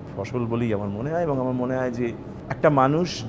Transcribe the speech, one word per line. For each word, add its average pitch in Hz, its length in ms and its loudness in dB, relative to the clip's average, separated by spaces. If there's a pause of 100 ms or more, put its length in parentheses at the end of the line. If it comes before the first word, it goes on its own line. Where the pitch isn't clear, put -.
(160)
ফসল 120 300 -2
বলেই 117 280 0
আমার 101 140 -2
মনে 113 220 -4
হয়, 170 120 0
এবং 143 180 0
আমার 127 140 0
মনে 127 220 -2
হয় 127 140 0
যে 120 220 -2 (360)
একটা - 220 4
মানুষ 143 580 4